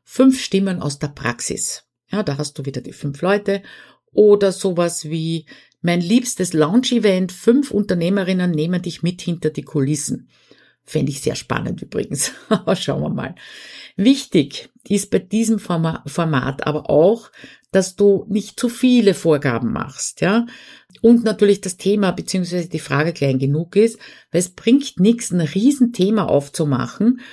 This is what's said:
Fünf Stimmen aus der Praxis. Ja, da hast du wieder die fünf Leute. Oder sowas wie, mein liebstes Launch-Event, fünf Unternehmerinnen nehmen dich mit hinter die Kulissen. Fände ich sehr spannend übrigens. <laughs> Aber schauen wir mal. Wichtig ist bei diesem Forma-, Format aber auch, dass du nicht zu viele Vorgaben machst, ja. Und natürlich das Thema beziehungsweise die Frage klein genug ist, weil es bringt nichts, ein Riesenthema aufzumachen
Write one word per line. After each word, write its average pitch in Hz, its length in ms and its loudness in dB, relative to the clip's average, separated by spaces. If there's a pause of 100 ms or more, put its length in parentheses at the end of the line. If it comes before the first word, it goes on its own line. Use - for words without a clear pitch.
Fünf 262 380 2
Stimmen 196 400 -2
aus 143 160 -6
der 143 120 -6
Praxis. - 760 -6 (280)
Ja, 208 120 -2
da 135 140 -4
hast 147 200 -8
du 135 80 -10
wieder 135 160 -6
die - 120 -16
fünf 139 280 -8
Leute. 196 400 0 (500)
Oder 202 400 4
sowas 175 540 -4
wie, 160 400 -4 (360)
mein 175 200 0
liebstes 185 520 0
Launch-Event, 185 800 2
fünf 269 400 2
Unternehmerinnen 185 800 0
nehmen 170 300 -2
dich 175 200 -8
mit 175 200 -4
hinter 160 280 -4
die 147 140 -6
Kulissen. - 680 -4 (540)
Fände 139 280 -2
ich - 100 -10
sehr - 140 -4
spannend - 460 -8
übrigens. - 500 -6 (100)
<laughs> - 80 -20
Aber 190 260 0
schauen 143 260 -6
wir 151 80 -6
mal. - 260 -8 (600)
Wichtig 196 760 0 (180)
ist 202 220 -2
bei 190 100 0
diesem 214 380 0
Forma-, 165 480 -4
Format 156 600 -2
aber 151 220 -4
auch, 185 420 2 (400)
dass 185 240 0
du 202 340 4
nicht 196 300 -6
zu 240 100 0
viele 240 440 4
Vorgaben 135 600 0
machst, - 480 -8
ja. 220 240 2 (560)
Und 233 240 6
natürlich 202 340 2
das 190 160 -10
Thema 202 360 0
beziehungsweise 180 580 -6
die 160 100 -6
Frage 151 320 -2
klein 139 260 0
genug 147 380 -2
ist, 226 240 4 (320)
weil 165 80 0
es 180 100 -4
bringt - 500 0
nichts, 233 320 2
ein 175 100 0
Riesenthema 214 840 2
aufzumachen 143 920 0 (140)